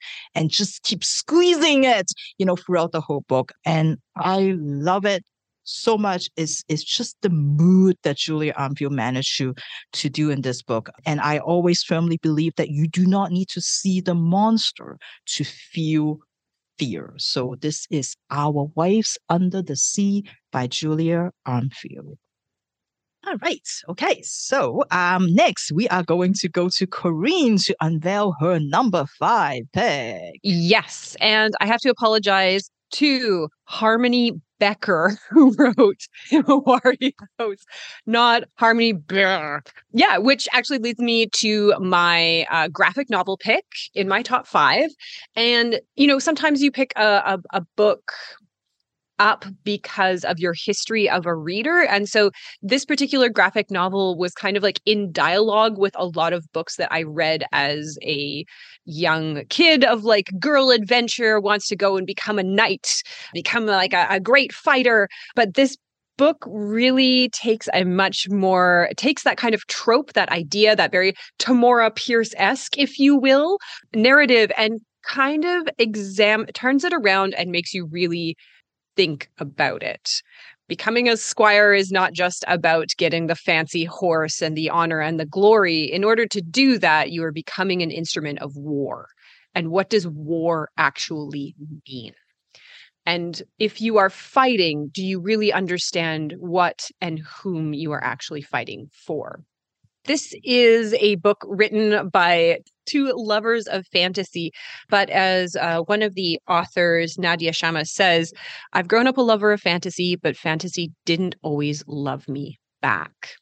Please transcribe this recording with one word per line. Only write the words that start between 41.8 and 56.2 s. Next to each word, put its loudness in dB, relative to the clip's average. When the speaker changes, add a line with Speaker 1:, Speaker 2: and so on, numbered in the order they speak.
Speaker 2:
uh, 0
graphic 0
novel -2
pick 0
in -2
my 0
top -4
five. 4
And, 2
you 4
know, 4
sometimes 0
you 4
pick -2
a, 2
a, -2
a -4
book 2
up 2
because -2
of -2
your -2
history -2
of 0
a -2
reader. 0
And 0
so 2
this 0
particular 0
graphic 0
novel -2
was -4
kind -4
of, -2
like, -2
in 0
dialogue 2
with 0
a -4
lot -2